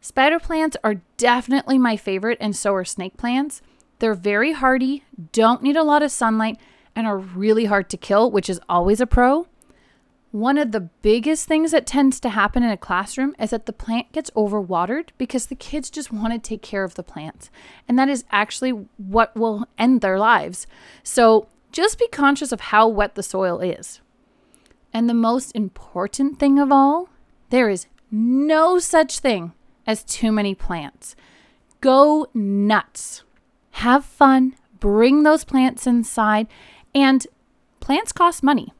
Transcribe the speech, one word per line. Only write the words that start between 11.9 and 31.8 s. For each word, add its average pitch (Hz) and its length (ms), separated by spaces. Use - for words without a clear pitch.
to 247 80
happen 208 340
in 233 60
a 196 80
classroom 208 600
is 214 120
that 226 160
the 226 80
plant 233 400
gets 311 160
overwatered 202 880
because 254 300
the 262 80
kids - 340
just 285 240
want 220 180
to 233 80
take 220 220
care 196 240
of 175 100
the 175 80
plants. - 460
And 247 140
that 269 80
is 269 240
actually 214 380
what 208 400
will 220 320
end 247 220
their 190 180
lives. 196 500
So 226 460
just 381 260
be 466 80
conscious 277 460
of - 80
how 220 260
wet 208 280
the 202 80
soil 185 360
is. - 400
And 233 160
the 233 40
most 233 400
important 214 840
thing 277 200
of 277 120
all, 285 380
there 247 200
is 185 180
no 294 720
such 320 400
thing 185 320
as 220 200
too - 260
many 202 240
plants. - 640